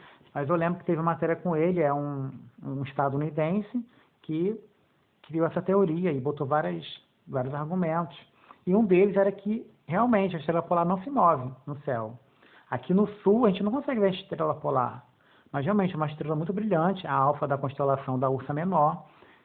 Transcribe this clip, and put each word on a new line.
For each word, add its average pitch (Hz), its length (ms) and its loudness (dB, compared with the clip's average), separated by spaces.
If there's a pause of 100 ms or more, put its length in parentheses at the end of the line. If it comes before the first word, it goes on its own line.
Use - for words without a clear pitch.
(340)
mas 143 140 -4
eu 175 80 2
lembro 170 220 0
que - 60 -18
teve 165 180 0
matéria 165 340 0
com 165 200 -4
ele, 170 240 2
é 147 120 2
um, 143 380 -4 (320)
um 139 200 -6
estadunidense 156 1000 -2 (380)
que 180 360 -4 (640)
criou 160 240 -2
essa 170 160 -2
teoria 180 500 2
e 135 80 -2
botou 147 260 -4
várias, 160 380 -2 (420)
vários 135 280 -4
argumentos. 165 640 -4 (500)
E 180 80 2
um 226 100 6
deles 185 320 6
era 196 160 4
que 208 340 -6 (200)
realmente 196 500 2
a - 20 -2
estrela 165 240 -2
polar 170 220 2
não 190 180 0
se 285 80 -10
move 170 400 2 (160)
no 143 140 -8
céu. 117 380 -6 (520)
Aqui 131 220 -4
no 202 160 4 (140)
sul 220 240 6
a 202 40 6
gente 185 120 -2
não 208 100 0
consegue 269 280 -2
ver 196 80 4
a - 20 2
estrela 156 440 -4
polar, 127 500 -2 (480)
mas 143 120 -4
realmente 190 280 2
é 160 40 -6
uma 156 100 -2
estrela 151 300 -4
muito 160 160 0
brilhante, 190 540 2
a 147 60 -4
Alfa 143 340 2
da 139 120 0
constelação 135 580 -2
da 131 140 2
Ursa 135 240 -4
Menor, 160 500 0 (400)